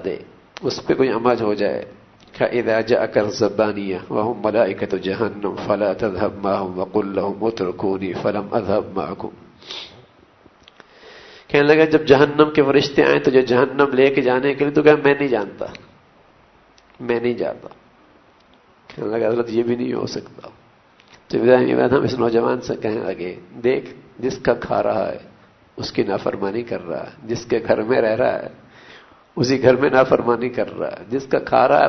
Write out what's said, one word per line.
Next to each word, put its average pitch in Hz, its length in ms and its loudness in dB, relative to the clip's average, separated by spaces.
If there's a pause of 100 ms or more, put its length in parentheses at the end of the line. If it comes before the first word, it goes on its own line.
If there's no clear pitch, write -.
دے، 92 120 -4 (440)
اس - 260 -6
پہ 151 80 0
کوئی 135 140 2
عمل 120 320 0
ہو 104 140 0
جائے۔ 98 300 -2 (480)
کہ 135 120 -2
اذا 113 360 0
جاءك 113 380 0
الزبانية 101 800 -2 (120)
وهم 110 340 -2
ملائكة 101 580 0
جهنم 101 520 -4 (120)
فلا 101 260 0
تذهب 101 520 -4
معهم 95 340 -2
وقل 98 360 -2
لهم 98 300 -4
اتركوني 95 680 -4
فلم 101 420 -4
اذهب 98 440 -2
معكم۔ 87 300 -8 (2250)
کہنے 147 280 4
لگا، 156 100 6
جب 156 220 4
جہنم 143 440 6
کے 151 120 4
فرشتے 139 420 2
آئیں 143 160 4
تو 143 100 0
جو 131 100 6
جہنم 127 520 2
لے 135 220 4
کے 143 60 2
جانے 127 340 2
کے 143 100 -2
لیے، 143 100 0
تو 151 80 4
کہا، 151 120 8 (100)
میں 143 100 4
نہیں 143 140 -2
جانتا، 104 380 -4 (1300)
میں 120 200 -2
نہیں 120 140 0
جاتا۔ 85 340 -6 (1160)
کہنے 110 320 -6
لگا، 110 100 0
حضرت، 117 220 0
یہ 113 120 2
بھی 120 140 0
نہیں 123 160 -4
ہو 104 140 -4
سکتا۔ - 420 -12 (800)
تو 139 100 -2
ابراہیم 127 300 6
علیہ 123 140 2
السلام 131 200 2
اس 127 120 -2
نوجوان 120 460 0
سے 135 160 -8
کہنے 110 220 -4
لگے، 90 380 -8 (280)
دیکھ، 135 300 -2 (240)
جس 127 200 -4
کا - 160 2
کھا 104 280 -2
رہا 107 300 -2
ہے - 60 -12 (580)
اس - 160 -10
کی 127 100 -2
نافرمانی 98 600 -4
کر 92 240 -10
رہا 78 140 -8
ہے، - 100 -14 (140)
جس 117 220 -8
کے 117 120 0 (100)
گھر 117 140 2
میں 120 180 0
رہ 110 160 0
رہا 117 260 0
ہے - 60 -12 (880)
اسی 135 260 0
گھر 127 140 6
میں 139 140 2
نافرمانی 123 580 2
کر 95 300 -6
رہا 80 100 -4
ہے، - 200 -12
جس 135 180 -6
کا 147 120 0
کھا 123 300 2
رہا 147 120 4
ہے 147 80 4